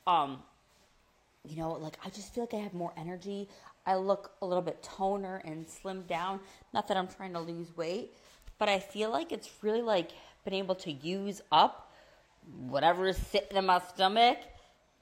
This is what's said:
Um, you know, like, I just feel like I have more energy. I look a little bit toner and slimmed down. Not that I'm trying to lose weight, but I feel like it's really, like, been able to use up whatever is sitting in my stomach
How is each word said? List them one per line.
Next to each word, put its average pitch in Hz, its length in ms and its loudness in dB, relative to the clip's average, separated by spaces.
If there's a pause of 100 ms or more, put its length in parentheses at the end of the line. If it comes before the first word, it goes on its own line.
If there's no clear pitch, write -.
Um, 143 380 4 (1000)
you 151 140 -12
know, 160 140 -4
like, 156 340 -8
I 190 40 -10
just - 260 -14
feel 240 80 -2
like 233 100 -6
I 214 80 -4
have 202 140 -8
more 170 220 -4
energy. 185 520 -8 (380)
I 190 80 4
look 190 380 0 (100)
a - 20 -4
little 180 160 0
bit 170 220 -6
toner 196 600 -4
and 160 220 -10
slimmed 190 400 -10
down. 180 340 -4 (320)
Not - 180 -2
that 202 60 0
I'm 185 120 0
trying 190 260 -12
to 170 60 -6
lose 170 360 -8
weight, 170 380 -4 (460)
but 208 100 2
I 196 80 4
feel 208 320 -2
like 233 220 -2
it's - 180 -8 (140)
really, 220 180 2
like, 196 300 2 (340)
been 196 80 -4
able 190 220 0
to 185 160 -6
use 185 500 -4 (100)
up 165 400 6 (760)
whatever 165 400 4
is 185 100 0
sitting 196 400 -2
in 190 80 4
my 180 240 6
stomach 226 480 6 (640)